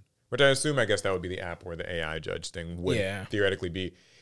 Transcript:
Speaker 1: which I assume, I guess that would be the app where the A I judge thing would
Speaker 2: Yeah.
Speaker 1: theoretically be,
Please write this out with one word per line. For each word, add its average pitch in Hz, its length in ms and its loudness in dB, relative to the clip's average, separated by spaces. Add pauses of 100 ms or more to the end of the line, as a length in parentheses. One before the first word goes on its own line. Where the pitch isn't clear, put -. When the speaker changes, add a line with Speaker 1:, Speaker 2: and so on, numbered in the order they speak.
(280)
Speaker 1:
which 127 140 2
I 139 80 10
assume, 135 280 2
I 120 60 4
guess 101 200 4
that 98 100 2
would 90 80 0
be 90 80 -4
the 90 100 -6
app 90 240 -8
where 85 140 -10
the - 120 -6
A 85 140 -2
I 80 160 -4
judge 85 300 -6
thing 85 340 -8
would 101 140 2
Speaker 2:
Yeah. 98 320 -2
Speaker 1:
theoretically 98 400 0
be, 90 240 -4 (280)